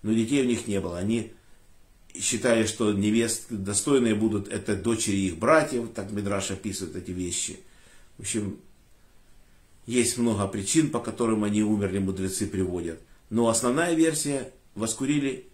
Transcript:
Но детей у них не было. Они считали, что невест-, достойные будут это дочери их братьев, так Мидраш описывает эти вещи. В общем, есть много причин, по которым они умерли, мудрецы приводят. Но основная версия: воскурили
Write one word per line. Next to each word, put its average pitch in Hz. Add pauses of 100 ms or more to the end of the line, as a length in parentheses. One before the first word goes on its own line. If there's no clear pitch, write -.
Но 107
детей 120
у -
них 120
не 98
было. 87
Они 104 (840)
считали, 113
что 104
невест-, 107
достойные 110
будут 104
это 101
дочери 107
их 90
братьев, 123
так 101
Мидраш 101
описывает 95
эти 90
вещи. 90 (580)
В -
общем, 104 (1300)
есть 120
много 107
причин, 113
по 117
которым 110
они 104
умерли, 101
мудрецы 95
приводят. 87 (280)
Но 113
основная 131
версия: 151 (220)
воскурили 135